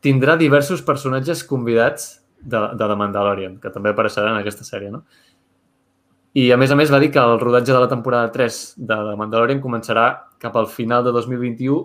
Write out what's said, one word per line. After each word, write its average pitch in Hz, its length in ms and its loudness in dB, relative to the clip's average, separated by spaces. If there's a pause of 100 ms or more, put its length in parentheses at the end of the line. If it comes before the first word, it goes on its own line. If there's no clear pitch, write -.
tindrà 139 360 2
diversos 143 440 2
personatges 131 640 -4
convidats 117 760 -2 (200)
de, 117 160 -6 (180)
de 110 120 -2
The 104 80 0
Mandalorian, 101 680 -2
que - 80 -10
també 101 220 -4
apareixeran 107 420 0
en 104 80 -2
aquesta 101 220 -10
sèrie, 101 280 -12
no? 139 120 -14 (1300)
I, 131 180 4
a 123 60 6
més 131 140 4
a 143 80 4
més, 147 120 4
va 139 80 6
dir 147 120 4
que 143 80 2
el 117 220 4
rodatge 123 320 2
de 127 60 4
la 123 120 2
temporada 120 400 -2
tres 123 460 -4
de 110 180 -4
The 107 240 -6
Mandalorian 117 420 0
començarà 117 440 0 (340)
cap 120 160 -8
al 110 120 0
final 120 360 -2
de 123 80 0
dos 120 160 -2
mil 123 140 -6
vint-i-u 127 440 -2